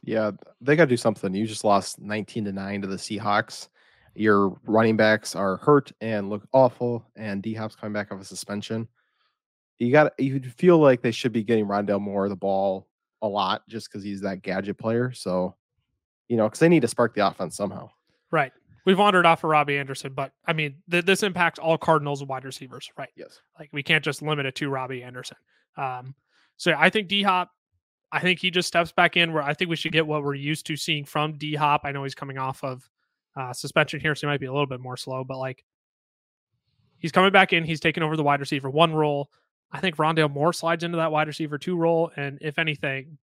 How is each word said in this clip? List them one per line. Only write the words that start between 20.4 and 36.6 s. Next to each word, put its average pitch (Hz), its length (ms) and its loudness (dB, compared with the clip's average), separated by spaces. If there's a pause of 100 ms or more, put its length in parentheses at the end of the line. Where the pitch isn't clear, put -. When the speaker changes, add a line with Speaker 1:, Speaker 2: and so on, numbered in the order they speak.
Speaker 2:
I 170 80 0
mean, 147 360 -6
th-, 175 140 0
this 185 180 2
impacts 175 360 0
all 160 200 2
Cardinals 143 460 2
wide 131 200 -8
receivers, 127 540 -16
right? 139 160 -12
Speaker 1:
Yes. - 260 -20 (180)
Speaker 2:
Like, 151 140 -18
we 143 100 -6
can't 156 220 2
just 147 180 -4
limit 147 240 -2
it 131 100 -6
to 147 140 -4
Robbie 131 320 -6
Anderson. 123 340 -16 (400)
Um, 131 380 -8 (420)
so, - 140 -2
yeah, 151 100 2
I 170 100 6
think 208 180 -2
D-Hop, 196 420 0 (600)
I 147 100 -2
think 180 200 2
he 185 100 0
just 175 180 0
steps 170 220 0
back 175 280 2
in 165 160 2
where 151 80 0
I 143 120 -2
think 180 160 -2
we 165 60 0
should 156 160 -6
get 156 140 2
what 151 180 -2
we're 143 100 -4
used 143 320 -6
to 156 100 -6
seeing 147 280 -4
from 151 340 -4
D-Hop. 147 460 0
I 143 80 -6
know 139 120 -8
he's 135 100 -8
coming 135 240 -12
off 135 260 -6
of, 131 240 -10 (480)
uh, 127 160 -8
suspension 147 480 -2
here, 151 140 0
so - 120 -8
he 147 40 -2
might 143 100 -2
be 135 60 -10
a 127 60 -8
little 143 140 0
bit 127 140 -10
more 127 160 -12
slow, 131 280 -8
but, 131 140 -10
like, 131 260 -10 (1300)